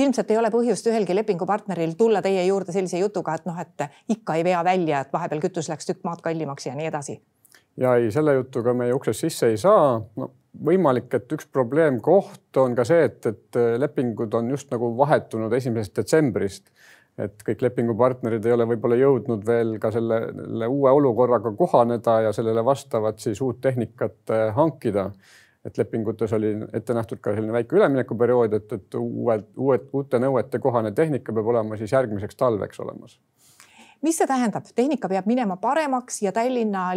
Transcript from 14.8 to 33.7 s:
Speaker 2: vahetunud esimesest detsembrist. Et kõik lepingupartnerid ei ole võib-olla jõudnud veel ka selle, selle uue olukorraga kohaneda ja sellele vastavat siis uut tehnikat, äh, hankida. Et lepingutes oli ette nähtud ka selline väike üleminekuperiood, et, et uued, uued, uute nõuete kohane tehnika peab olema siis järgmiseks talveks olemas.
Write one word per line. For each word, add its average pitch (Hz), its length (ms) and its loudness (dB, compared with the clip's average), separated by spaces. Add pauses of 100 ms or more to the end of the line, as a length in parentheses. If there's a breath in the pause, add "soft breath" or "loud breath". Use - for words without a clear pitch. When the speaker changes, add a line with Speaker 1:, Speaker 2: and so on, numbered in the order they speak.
Speaker 2:
vahetunud 117 580 0
esimesest 117 460 -4
detsembrist. 101 640 0 (440 soft breath)
Et - 320 -8
kõik 117 160 -2
lepingupartnerid 120 880 0
ei 123 60 4
ole 117 100 2
võib-olla 117 320 0
jõudnud 120 480 2
veel 117 360 0
ka 110 120 0
selle, 113 240 0 (160)
selle 113 400 -6
uue 139 240 4
olukorraga 120 560 4
kohaneda 120 600 2 (100)
ja 107 80 2
sellele 113 320 0
vastavat 113 560 -2
siis 107 240 -4
uut 127 160 -4
tehnikat, 123 560 -4 (160)
äh, 110 220 0
hankida. 110 560 0 (540 soft breath)
Et 110 120 -16
lepingutes 113 560 -2
oli 107 220 0 (180)
ette 113 240 -4
nähtud - 240 -8
ka 104 140 -2
selline 110 180 -4
väike 120 240 0
üleminekuperiood, 120 800 2
et, - 160 -8
et 113 240 -10
uued, 117 480 -2 (160)
uued, 131 320 2
uute 139 320 -2
nõuete 127 340 0
kohane 113 320 0
tehnika 143 420 -2
peab 110 200 0
olema 107 240 -2
siis 110 160 -6
järgmiseks 107 420 -2
talveks 104 460 -2
olemas. - 380 -14 (840 soft breath)